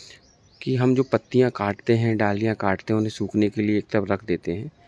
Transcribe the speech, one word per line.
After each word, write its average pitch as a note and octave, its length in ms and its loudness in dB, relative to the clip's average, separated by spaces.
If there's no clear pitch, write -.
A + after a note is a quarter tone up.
कि C3 140 -2
हम B2+ 200 2
जो C3 80 2
पत्तियां B2 480 0
काटते G2+ 420 -2
हैं, A2+ 240 2
डालियां G#2 380 0
काटते G2 380 -2
हैं, A2 40 2
उन्हें A2 140 0
सूखने G#2 380 0
के G#2+ 120 -6
लिए G#2 160 2
एक G2+ 140 -2
तरफ G#2 200 0
रख G2 140 -4
देते E2+ 260 -4
हैं, A2+ 200 -8